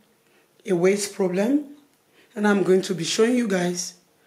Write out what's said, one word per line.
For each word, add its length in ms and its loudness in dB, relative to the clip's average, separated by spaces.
a 80 -4
waist 420 0
problem, 600 -2
and 140 0
I'm 140 2
going 180 4
to 140 -4
be 100 -6
showing 320 2
you 120 0
guys 480 -4